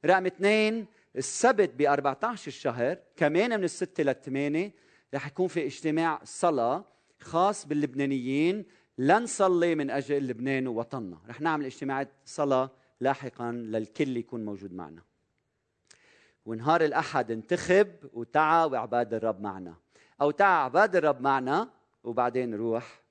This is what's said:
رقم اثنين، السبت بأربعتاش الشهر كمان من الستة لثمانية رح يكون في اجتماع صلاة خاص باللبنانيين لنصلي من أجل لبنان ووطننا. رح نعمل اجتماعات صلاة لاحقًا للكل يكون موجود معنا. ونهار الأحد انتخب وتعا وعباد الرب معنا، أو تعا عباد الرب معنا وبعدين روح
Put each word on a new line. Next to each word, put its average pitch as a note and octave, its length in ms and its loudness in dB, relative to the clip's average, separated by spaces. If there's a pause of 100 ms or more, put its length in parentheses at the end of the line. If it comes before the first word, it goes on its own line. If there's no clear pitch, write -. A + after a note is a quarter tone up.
رقم F#3 220 4
اثنين، G#3+ 600 2 (300)
السبت G3 540 2
بأربعتاش C#3+ 760 0
الشهر C3 500 -4 (180)
كمان F3 340 2
من G#3 140 0
الستة - 380 -4
لثمانية C#3+ 680 -2 (420)
رح C#3 120 -6
يكون F3+ 220 -2
في E3 180 -4
اجتماع D3+ 580 -2
صلاة D3 600 0 (360)
خاص F#3 460 0
باللبنانيين C#3 960 -2 (340)
لنصلي F3 760 4
من C#3+ 160 -4
أجل C#3 380 -2
لبنان C3 380 -2
ووطننا. A2+ 520 -8 (100)
رح B2 120 -14
نعمل D3+ 240 -2
اجتماعات C3+ 440 -6 (160)
صلاة C3+ 460 0 (300)
لاحقًا B2 520 -4
للكل A#2 640 -4
يكون A#2 280 -8
موجود G2 280 -10
معنا. E2+ 300 -14 (1400)
ونهار C3+ 380 2
الأحد C#3 460 -2
انتخب F3 580 2 (240)
وتعا D#3 520 2
وعباد A#2 500 0
الرب G#2+ 260 -2
معنا، F#2+ 340 -8 (460)
أو D3 100 4
تعا F3 340 4
عباد F3+ 320 4
الرب D3 240 2
معنا C#3 500 0 (340)
وبعدين A#2+ 500 -2
روح A2+ 560 -4